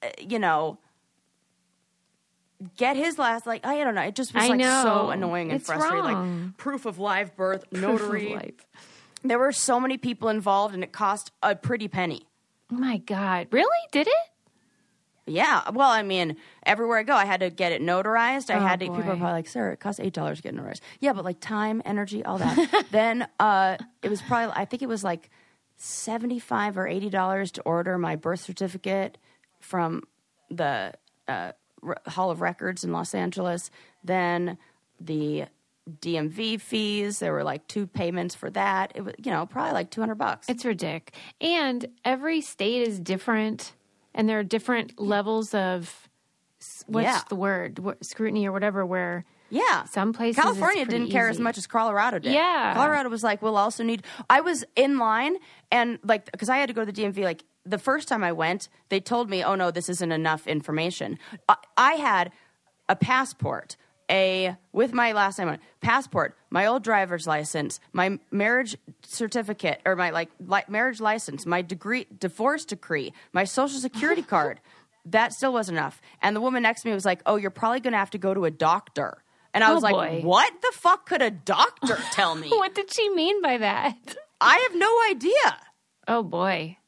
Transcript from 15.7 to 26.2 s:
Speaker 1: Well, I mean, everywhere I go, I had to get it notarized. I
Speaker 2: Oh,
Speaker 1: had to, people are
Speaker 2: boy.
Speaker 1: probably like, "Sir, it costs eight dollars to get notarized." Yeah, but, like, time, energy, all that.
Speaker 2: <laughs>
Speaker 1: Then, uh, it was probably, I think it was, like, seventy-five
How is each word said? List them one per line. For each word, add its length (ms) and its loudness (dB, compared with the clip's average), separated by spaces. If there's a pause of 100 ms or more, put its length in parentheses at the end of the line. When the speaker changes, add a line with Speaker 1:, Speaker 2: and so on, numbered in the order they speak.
Speaker 1:
Well, 200 4
I 140 2
mean, 320 -2 (280)
everywhere 340 2
I 40 0
go, 140 2
I 80 6
had 160 0
to 100 0
get 220 0
it 100 -2
notarized. 680 2
I 100 2
Speaker 2:
Oh, 20 2
Speaker 1:
had 180 2
to, 80 -4
people 140 -4
are 20 -2
Speaker 2:
boy. 160 0
Speaker 1:
probably 140 0
like, 160 -4
"Sir, 240 -4
it 80 -10
costs 180 -6
eight 140 -4
dollars 260 -4
to 60 -18
get 100 -10
notarized." 260 -10 (200)
Yeah, 120 2
but, 120 -4
like, 160 -6
time, 440 -2
energy, 400 -4
all 140 -2
that. 480 2
Speaker 2:
<laughs> 60 -16
Speaker 1:
Then, 340 4 (140)
uh, 360 6 (260)
it 60 -2
was 140 -2
probably, 320 0
I 120 -2
think 160 -8
it 60 -6
was, 140 -4
like, 280 -4 (480)
seventy-five 1000 -4